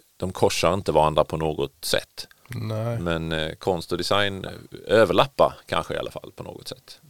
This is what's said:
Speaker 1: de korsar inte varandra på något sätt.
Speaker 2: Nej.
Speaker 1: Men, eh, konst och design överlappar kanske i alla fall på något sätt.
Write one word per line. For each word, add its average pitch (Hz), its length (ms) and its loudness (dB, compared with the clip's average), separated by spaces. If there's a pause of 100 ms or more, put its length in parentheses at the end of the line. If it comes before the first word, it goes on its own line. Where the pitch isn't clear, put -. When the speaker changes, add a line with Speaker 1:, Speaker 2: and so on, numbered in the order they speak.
(160)
Speaker 1:
de 92 160 -6
korsar 92 420 2
inte 98 180 -2
varandra 78 320 4
på - 120 -4
något 76 480 -4
sätt. - 440 -4 (200)
Speaker 2:
Nej. 113 500 -6
Speaker 1:
Men, 82 340 -4
eh, 78 220 -4
konst 87 380 -2
och 87 60 -4
design 98 480 -2 (400)
överlappar 95 680 4 (120)
kanske 82 280 -4
i - 40 -4
alla - 120 -6
fall - 260 -14
på - 60 -16
något - 260 -14
sätt. - 420 -18